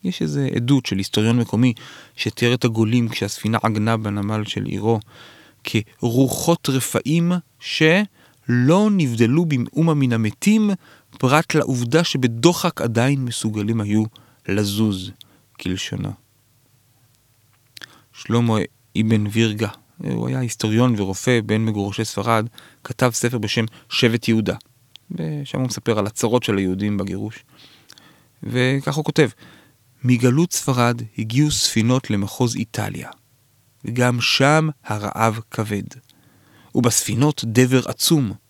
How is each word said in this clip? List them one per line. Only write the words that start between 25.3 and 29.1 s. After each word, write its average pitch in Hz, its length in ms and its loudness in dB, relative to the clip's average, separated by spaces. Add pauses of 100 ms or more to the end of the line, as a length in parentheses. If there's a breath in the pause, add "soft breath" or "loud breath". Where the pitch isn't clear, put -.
הוא 131 80 -2
מספר 113 320 -2
על 101 80 0
הצרות 117 360 0
של 104 140 -2
היהודים 98 400 0
בגירוש. 98 480 -8 (1000 soft breath)
וכך 127 520 0
הוא 151 100 -2
כותב: 151 240 2 (760 loud breath)